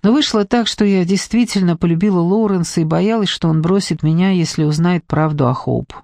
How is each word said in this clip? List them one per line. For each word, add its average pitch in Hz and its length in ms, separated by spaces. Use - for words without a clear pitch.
Но 202 80
вышло 226 340
так, 233 220
что - 180
я 196 180
действительно 190 720
полюбила 175 440
Лоуренса 185 640
и 160 40
боялась, 185 440
что - 200
он 160 140
бросит 175 400
меня, 165 260
если 170 340
узнает 165 440
правду 147 400
о 127 80
Хоуп. 123 380